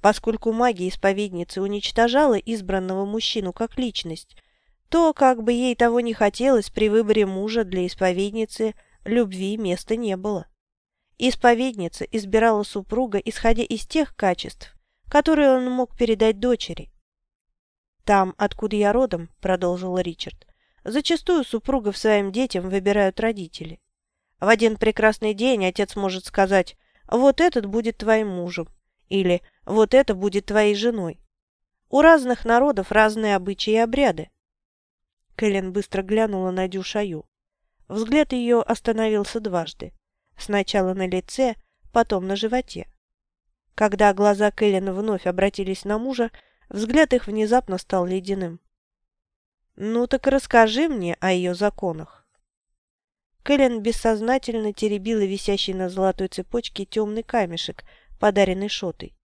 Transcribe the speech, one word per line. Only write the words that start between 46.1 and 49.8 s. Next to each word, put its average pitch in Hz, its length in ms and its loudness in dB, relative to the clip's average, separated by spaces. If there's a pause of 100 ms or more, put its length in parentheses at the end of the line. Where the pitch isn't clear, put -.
взгляд 240 460 2
их 247 120 -2
внезапно 214 520 0
стал 185 260 -2
ледяным. 180 560 -6 (1200)